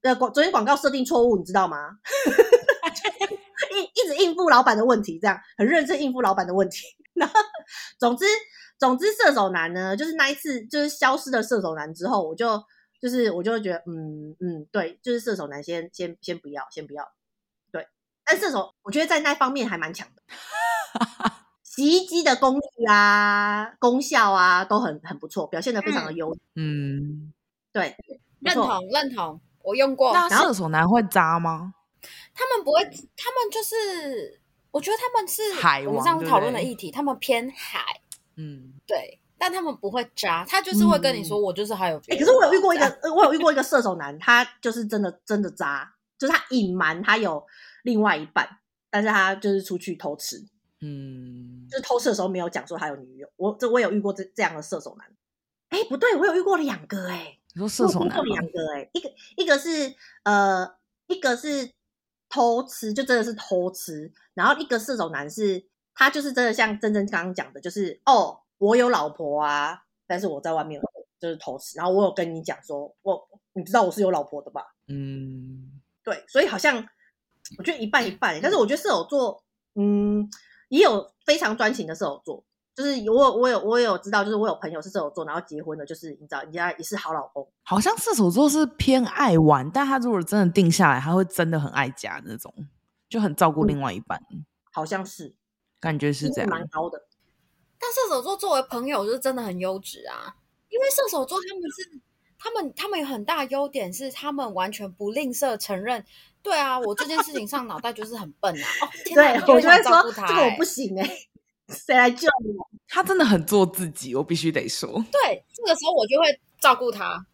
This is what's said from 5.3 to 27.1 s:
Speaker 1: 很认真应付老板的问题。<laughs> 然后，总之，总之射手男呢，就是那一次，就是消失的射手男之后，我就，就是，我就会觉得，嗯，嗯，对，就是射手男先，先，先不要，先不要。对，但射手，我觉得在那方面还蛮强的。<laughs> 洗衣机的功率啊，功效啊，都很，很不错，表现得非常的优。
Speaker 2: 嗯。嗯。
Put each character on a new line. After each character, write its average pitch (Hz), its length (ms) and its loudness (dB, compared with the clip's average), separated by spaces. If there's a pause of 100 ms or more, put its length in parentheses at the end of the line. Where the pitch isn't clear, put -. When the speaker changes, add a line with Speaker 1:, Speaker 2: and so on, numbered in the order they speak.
Speaker 1:
很 208 100 2
认 311 180 4
真 294 160 -2
应 269 100 -2
付 254 100 -4
老 196 120 2
板 190 140 0
的 180 60 -4
问 190 160 2
题。 - 140 -12 (180)
<laughs> - 120 -20
然 330 140 0
后， - 60 -10 (680)
总 240 160 2
之， 359 100 -2 (520)
总 254 200 2
之 339 160 0
射 415 200 4
手 196 160 2
男 170 240 -2
呢， 185 220 -2
就 285 100 -4
是 320 80 -6
那 285 160 2
一 294 40 -2
次， 262 320 -8
就 294 160 -2
是 294 80 0
消 269 260 2
失 302 140 -8
的 254 140 0
射 240 180 0
手 160 140 -4
男 156 180 -8
之 175 140 -8
后， 196 220 -2
我 160 60 -8
就， 220 280 -2 (380)
就 247 80 -4
是， 240 220 2
我 175 120 -4
就 220 80 0
会 226 100 -2
觉 196 100 -4
得， 165 140 -4
嗯， 156 540 -12
嗯， 165 320 -8
对， 180 320 -4
就 247 80 -4
是 240 80 0
射 226 160 -4
手 160 120 -8
男 143 140 -12
先， 165 300 -8
先， 175 300 -10
先 170 180 -8
不 - 80 -20
要， 143 240 -12
先 151 160 -14
不 143 60 -18
要。 143 100 -12 (680)
对， - 160 -12 (360)
但 320 160 2
射 392 100 -2
手， 208 240 -4 (100)
我 196 80 -12
觉 285 80 0
得 320 60 2
在 320 140 0
那 302 160 0
方 269 160 2
面 269 160 -4
还 185 100 -6
蛮 160 160 -8
强 - 220 -14
的。 - 120 -20
<laughs> - 1400 -6
洗 - 220 -4
衣 359 200 4
机 339 180 -2
的 269 140 4
功 269 200 2
率 233 320 -4
啊， 208 920 4
功 247 220 4
效 226 300 4
啊， 185 340 4
都 175 140 2
很， 151 240 -2
很 160 160 -12
不 156 80 -14
错， 165 200 -4
表 165 140 -6
现 254 120 -2
得 208 80 -2
非 202 100 -2
常 156 140 -2
的 156 80 -8
优。 165 200 -6 (220)
Speaker 2:
嗯。 147 420 -4
嗯。 151 360 -8 (380)